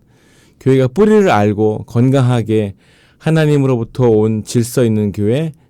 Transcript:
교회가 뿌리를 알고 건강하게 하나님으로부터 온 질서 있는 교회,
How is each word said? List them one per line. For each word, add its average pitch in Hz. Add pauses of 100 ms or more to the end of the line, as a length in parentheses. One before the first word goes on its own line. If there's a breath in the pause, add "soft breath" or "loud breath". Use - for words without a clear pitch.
(580 soft breath)
교회가 131
뿌리를 208
알고 107
건강하게 117 (440 soft breath)
하나님으로부터 139
온 110
질서 120
있는 107
교회, 123 (180 soft breath)